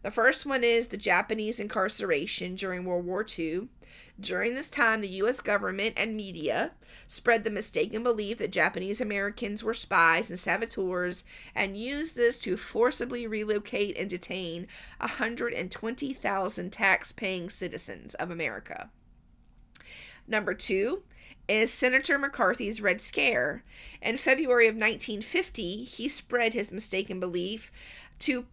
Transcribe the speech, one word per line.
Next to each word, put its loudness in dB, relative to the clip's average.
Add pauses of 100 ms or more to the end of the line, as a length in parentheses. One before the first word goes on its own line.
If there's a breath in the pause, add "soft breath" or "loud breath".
The -4
first 4
one 0
is 4
the -8
Japanese 2
incarceration -2
during -4
World 0
War -2
Two. -4 (500 loud breath)
During -2
this -4
time, 4
the -4
U 0
S 0
government 0
and -2
media 0 (360 loud breath)
spread 2
the 0
mistaken -2
belief 0
that -4
Japanese 0
Americans -2
were 0
spies 6
and -6
saboteurs -2 (320 loud breath)
and 0
used -4
this 4
to -2
forcibly 0
relocate -2
and -2
detain -6 (340 loud breath)
a -2
hundred -2
and -4
twenty -4
thousand -2
tax-paying 0
citizens -8
of -4
America. -6 (1400 loud breath)
Number 0
two 0 (460 loud breath)
is 4
Senator 4
McCarthy's 0
Red 2
Scare. 2 (400 loud breath)
In 0
February 6
of 4
nineteen -2
fifty, -2
he -6
spread 2
his -2
mistaken -2
belief -4 (480 loud breath)
to 0